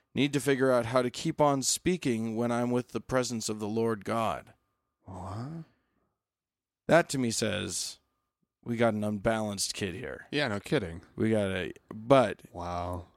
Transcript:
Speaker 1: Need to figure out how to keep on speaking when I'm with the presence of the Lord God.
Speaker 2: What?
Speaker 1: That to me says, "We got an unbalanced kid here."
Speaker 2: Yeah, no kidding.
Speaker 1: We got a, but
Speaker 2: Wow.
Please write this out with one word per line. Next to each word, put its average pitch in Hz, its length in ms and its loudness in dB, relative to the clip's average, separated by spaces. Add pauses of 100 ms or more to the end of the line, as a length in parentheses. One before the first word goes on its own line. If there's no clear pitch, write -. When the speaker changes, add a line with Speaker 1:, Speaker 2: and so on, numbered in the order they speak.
(140)
Speaker 1:
Need 139 200 2
to 143 60 2
figure 131 320 4
out 120 160 4
how 127 140 2
to 123 80 2
keep - 320 -4
on 143 220 4
speaking 117 720 0
when 120 160 0
I'm 120 180 0
with 123 200 0
the 113 120 -6
presence 123 480 -2
of 110 100 -6
the 107 80 -4
Lord 113 380 -2
God. 107 480 -2 (520)
Speaker 2:
What? 107 580 -10 (1200)
Speaker 1:
That 170 220 4
to 139 80 -4
me 123 140 2
says, 98 680 -4 (640)
"We 120 120 -6
got 113 180 4
an 107 100 -2
unbalanced 107 720 -2
kid 92 220 -4
here." 69 360 -10
Speaker 2:
Yeah, 143 180 0
no 101 100 -2
kidding. 92 420 -2 (140)
Speaker 1:
We 110 160 2
got 104 200 2
a, 92 220 -4 (200)
but 110 480 4 (100)
Speaker 2:
Wow. 87 540 -6 (120)